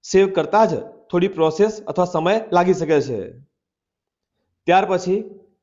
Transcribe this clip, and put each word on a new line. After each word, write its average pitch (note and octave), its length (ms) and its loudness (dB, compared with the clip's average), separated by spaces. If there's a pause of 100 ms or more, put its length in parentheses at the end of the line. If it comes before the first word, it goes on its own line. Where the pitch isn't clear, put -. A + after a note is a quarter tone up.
સેવ F#3+ 300 2
કરતા F#3+ 320 2
જ D#3+ 160 -2
થોડી - 460 -4
પ્રોસેસ F#3+ 540 0
અથવા F3+ 240 -2
સમય F3+ 360 0 (100)
લાગી F3+ 220 2
શકે D#3 280 0
છે. A#2+ 380 -10 (1300)
ત્યાર F#3 240 4
પછી F#3 500 -4 (240)